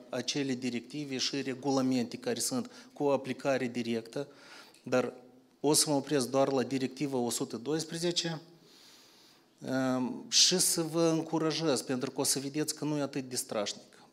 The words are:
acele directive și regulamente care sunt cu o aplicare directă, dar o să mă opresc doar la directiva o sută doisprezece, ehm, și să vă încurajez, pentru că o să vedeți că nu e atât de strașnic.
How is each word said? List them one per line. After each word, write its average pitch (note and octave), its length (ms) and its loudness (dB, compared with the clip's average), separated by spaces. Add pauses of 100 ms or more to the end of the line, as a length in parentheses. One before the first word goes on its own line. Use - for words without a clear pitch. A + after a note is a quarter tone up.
acele C3 440 -2
directive B2+ 640 -4
și C3+ 240 -2
regulamente B2+ 760 0
care A#2 220 -2
sunt B2 320 -2 (220)
cu - 100 -4
o C#3 80 4
aplicare C3 560 0
directă, A#2 600 -4 (560)
dar B2+ 300 2 (460)
o D3 140 4
să D3+ 160 4
mă D3 60 4
opresc C3+ 340 2
doar C3+ 220 4
la C3 120 4
directiva C3+ 540 -2
o A#2+ 120 2
sută C3 280 -2
doisprezece, E3 840 -2 (1200)
ehm, B2+ 640 -2
și - 300 6
să - 220 2
vă E3 260 2
încurajez, D#3+ 720 2
pentru C3 300 -2
că - 100 -4
o - 20 2
să C3+ 160 2
vedeți C#3+ 360 -4
că - 100 -6
nu D3+ 120 0
e C#3+ 40 0
atât C3 280 -4
de B2 60 -6
strașnic. - 480 -4 (300)